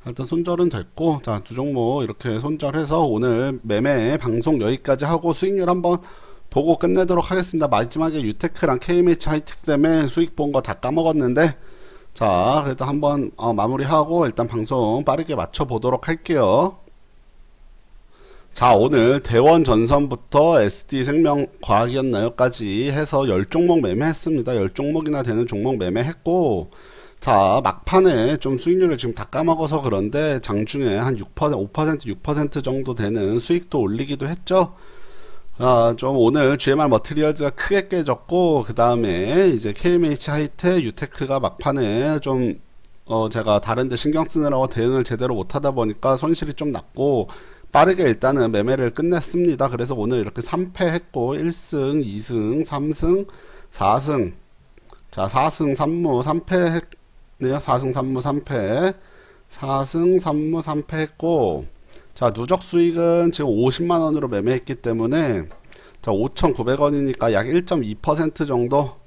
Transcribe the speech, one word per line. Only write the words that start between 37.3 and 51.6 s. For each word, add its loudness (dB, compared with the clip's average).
크게 -2
깨졌고, 0
그 -6
다음에 2
이제 0
케이엠에이치 0
하이텍, 0
유테크가 -4
막판에 -2
좀, -2
어, -2
제가 2
다른 -2
데 -2
신경 0
쓰느라고 0
대응을 0
제대로 -2
못하다 -2
보니까 0
손실이 -2
좀 -4
났고, -2
빠르게 4
일단은 2
매매를 2
끝냈습니다. 0
그래서 -2
오늘 0
이렇게 -4
삼 -4
패 -2
했고, -4
일 -2
승, -2